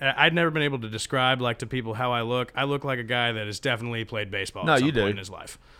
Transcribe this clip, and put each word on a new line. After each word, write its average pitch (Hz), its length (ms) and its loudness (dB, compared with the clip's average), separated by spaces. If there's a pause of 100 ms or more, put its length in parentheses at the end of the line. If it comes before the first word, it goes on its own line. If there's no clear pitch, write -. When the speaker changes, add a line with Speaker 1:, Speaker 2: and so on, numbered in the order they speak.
Speaker 1:
I'd 139 340 4
never 170 160 4
been 156 120 0
able 139 180 0
to 110 80 -6
describe, 127 540 0
like, 120 160 0
to - 80 -6
people 113 280 -4
how 123 180 0
I 120 100 0
look, 120 320 -2
I 131 100 0
look 143 200 -2
like 135 140 -2
a 120 60 -4
guy 120 280 0
that 107 140 -4
has 104 140 -6
definitely 117 440 -2
played 104 260 -6
baseball 98 340 -6
Speaker 2:
No, 156 100 4
Speaker 1:
at 135 40 6
some 131 80 4
Speaker 2:
you 156 60 4
do. 120 80 4
Speaker 1:
point 101 120 4
in 101 60 -2
his 95 120 -12
life. 82 280 -14 (220)